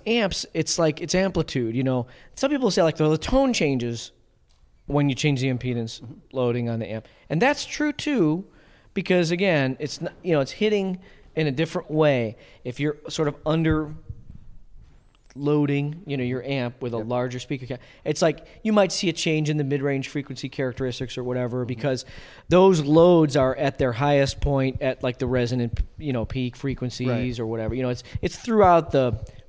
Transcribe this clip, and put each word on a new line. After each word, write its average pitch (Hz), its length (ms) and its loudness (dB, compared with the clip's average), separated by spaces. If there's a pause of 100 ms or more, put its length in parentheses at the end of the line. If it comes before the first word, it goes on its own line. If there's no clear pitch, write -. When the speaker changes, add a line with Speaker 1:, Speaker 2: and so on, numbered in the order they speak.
Speaker 1:
amps, 220 380 0 (100)
it's 160 240 -2
like, 156 220 2
it's 170 140 -4
amplitude, 160 600 0
you 131 80 0
know. 127 240 0 (300)
Some 277 140 0
people 262 200 2
say, 180 120 2
like, 160 140 2
the, 156 120 2
the 156 100 4
tone 262 360 2
changes 120 580 -2 (760)
when 143 220 2
you 135 60 0
change 139 260 0
the 135 120 0
impedance 120 500 -4
Speaker 2:
Mm-hmm. 113 100 -16 (200)
Speaker 1:
loading 120 360 0
on 113 100 -4
the 98 120 -6
amp. 110 180 -10 (220)
And 156 120 0
that's 285 220 2
true, 302 280 -4
too, 190 520 0 (500)
because, 180 360 2
again, 160 500 0
it's 147 220 -8
n-, 170 80 -6 (120)
you 180 120 -2
know, 147 60 4
it's 131 120 -2
hitting 196 460 0 (380)
in 156 100 0
a 143 60 0
different 160 380 -4
way. 143 460 2 (280)
If 123 160 -8
you're 147 180 -2 (100)
sort 151 200 -2
of 147 80 -6 (100)
under 156 480 0 (1400)
loading, 147 720 0
you 143 100 -6
know, 127 80 -2
your 123 180 -4
amp 127 400 -4
with 120 100 -4
a 117 60 -4
Speaker 2:
Yep. 110 80 -6
Speaker 1:
larger 123 320 -4
speaker 127 260 -8
ca-, 120 140 -8 (260)
it's 151 160 -2
like 160 240 0 (200)
you 220 80 0
might 196 180 4
see - 180 -2
a 160 40 0
change 156 360 0
in 151 100 0
the 147 60 0
mid-range 139 440 -2
frequency 139 400 -8
characteristics 127 680 -4
or 127 60 -6
whatever, 123 380 -2
Speaker 2:
Mm-hmm. 117 80 -4
Speaker 1:
because 127 360 -4 (440)
those 180 320 8
loads 156 560 6
are 131 180 4
at 139 240 -2
their 127 140 2
highest 139 480 2
point 135 420 0
at, 131 220 -2
like, 123 140 -2
the 127 100 -2
resonant, 123 500 0 (200)
you 147 140 -4
know, 113 120 -2
peak 127 320 -6
frequencies 127 520 -4
Speaker 2:
Right. 123 300 -2
Speaker 1:
or 117 80 -4
whatever. 110 300 -4
You 127 80 -2
know, 123 60 0
it's, 123 120 -6 (200)
it's 180 160 -4
throughout 185 520 4
the 127 340 2 (240)